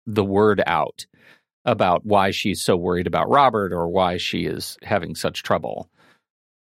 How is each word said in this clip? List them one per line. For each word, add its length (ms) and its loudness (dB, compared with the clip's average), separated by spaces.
the 200 0
word 400 4
out 400 -2
about 400 2
why 260 2
she's 300 -4
so 140 2
worried 320 0
about 220 0
Robert 420 2
or 160 -2
why 300 0
she 280 -4
is 380 -8
having 320 -4
such 280 -6
trouble 460 -4